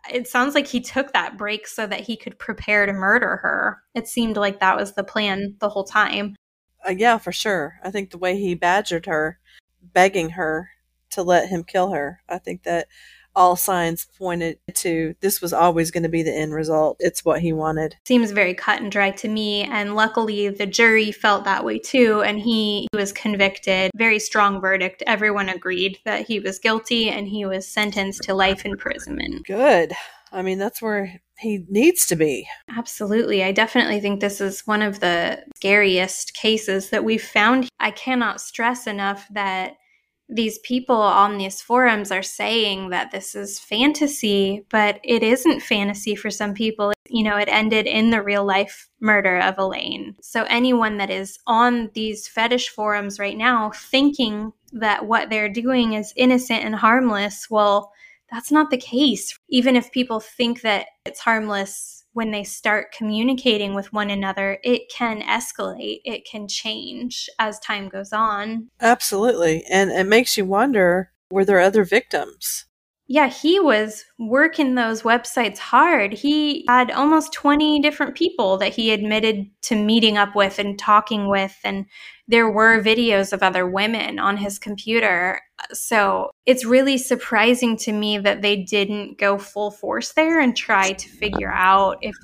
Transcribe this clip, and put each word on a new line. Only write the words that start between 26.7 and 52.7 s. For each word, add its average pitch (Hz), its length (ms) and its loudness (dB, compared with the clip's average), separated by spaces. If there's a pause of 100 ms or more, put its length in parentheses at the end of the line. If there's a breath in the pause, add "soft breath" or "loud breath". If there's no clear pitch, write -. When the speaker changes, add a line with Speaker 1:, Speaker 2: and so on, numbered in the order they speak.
Speaker 1:
and 202 180 -6
he 208 180 -6
was 190 220 -6
sentenced 202 560 -4
to 196 100 -4
life 190 320 0
imprisonment. - 800 -8
Speaker 2:
Good. 208 480 2 (380 loud breath)
I 190 100 -8
mean, 190 160 -4
that's 202 240 -6
where 202 400 -6 (160)
he 208 320 -6
needs 277 380 4
to 180 80 0
be. 151 320 0 (280 loud breath)
Speaker 1:
Absolutely. 214 680 -2
I 190 80 0
definitely 220 480 0
think 202 200 -4
this 202 220 -4
is 190 240 -6
one 214 160 0
of 208 180 -2
the 175 440 -2 (140)
scariest 196 760 0
cases 214 560 -2
that 214 140 -2
we've 220 200 -2
found. 247 460 2 (100)
I 214 120 -2
cannot 240 500 -4
stress 247 460 -6
enough 202 440 -6
that 190 440 -6 (540)
these 220 300 -4
people 247 380 -2
on 202 400 4
these 190 240 -6
forums 226 500 2
are 190 100 -2
saying 208 680 -2
that 180 220 -4
this 196 220 -10
is 202 260 -10
fantasy, 214 1120 0
but 208 320 0
it 226 220 0
isn't 254 380 2
fantasy 208 560 -2
for 214 120 -6
some 208 240 -6
people. 214 380 -2 (160)
You 226 160 -2
know, 208 140 0
it 208 100 0
ended 214 400 2
in 220 220 2
the 226 120 2
real 202 220 0
life 202 460 -2 (100)
murder 196 400 2
of 190 180 2
Elaine. - 640 -6
So - 280 -4
anyone 233 480 2
that 202 120 -4
is 190 380 -6
on 240 460 2
these 214 340 -6
fetish 233 400 0
forums 208 520 -4